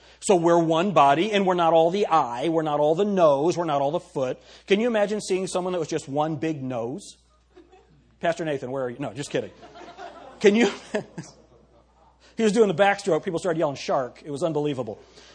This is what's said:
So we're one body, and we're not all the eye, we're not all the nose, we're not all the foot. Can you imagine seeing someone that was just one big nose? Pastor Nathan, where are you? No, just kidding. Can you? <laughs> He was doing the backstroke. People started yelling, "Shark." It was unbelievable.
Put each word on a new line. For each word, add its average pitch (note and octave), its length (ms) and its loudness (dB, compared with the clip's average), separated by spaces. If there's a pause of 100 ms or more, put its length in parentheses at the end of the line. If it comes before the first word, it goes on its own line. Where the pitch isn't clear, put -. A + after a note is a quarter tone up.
(180)
So - 160 2
we're E3+ 240 6
one E3 320 2
body, D#3 400 4
and G3 160 2
we're F#3 80 2
not E3 180 2
all E3 200 4
the G3+ 140 -2
eye, C#3 420 0
we're D#3+ 140 0
not D3 180 0
all D3+ 160 2
the G3 80 0
nose, E3+ 520 2
we're F3 80 -2
not C#3+ 160 -2
all C#3 120 -2
the E3+ 80 -4
foot. C3+ 400 -6 (260)
Can G3 140 2
you A#3+ 80 0
imagine G#3 320 -2
seeing F#3+ 260 -4
someone F3+ 280 -4
that F3+ 40 -4
was D#3 80 -4
just D3+ 220 -6
one D3+ 260 -4
big D3 300 -6
nose? B2+ 520 -8 (1000)
Pastor E3+ 260 -4
Nathan, C#3 280 -6
where C3+ 140 -4
are B2 40 -6
you? A#2 80 -12
No, B2+ 140 -8
just C3+ 180 -12
kidding. A2+ 220 -4 (880)
Can G3+ 160 6
you? A3+ 120 4 (240)
<laughs> G3 120 -4 (1300)
He A3+ 60 -4
was G#3+ 100 4
doing G#3+ 160 4
the F3+ 60 -2
backstroke. G3 480 0
People E3 160 -4
started E3 220 -4
yelling, C#3+ 160 -2
"Shark." C#3 480 -4
It D#3 60 -14
was C#3 120 -8
unbelievable. D3 560 -4 (360)